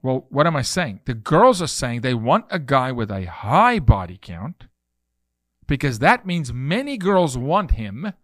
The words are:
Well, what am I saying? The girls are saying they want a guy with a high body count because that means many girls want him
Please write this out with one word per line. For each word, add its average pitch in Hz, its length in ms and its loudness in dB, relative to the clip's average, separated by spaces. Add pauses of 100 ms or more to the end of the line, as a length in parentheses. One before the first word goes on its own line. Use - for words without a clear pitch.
Well, 131 280 -2
what 143 160 2
am 165 100 0
I 131 60 0
saying? 117 420 -4
The 123 100 -4
girls 180 480 4
are 156 60 -4
saying 120 320 -4
they 127 120 0
want 123 380 0
a 185 80 -4
guy 131 340 0
with 113 180 -4
a 95 140 -4
high 180 540 2
body 95 420 2
count 90 460 -14 (1000)
because 131 340 -2
that 196 260 2
means 165 260 -4
many 208 460 -4
girls 180 400 2
want 160 340 0
him 113 400 -4 (120)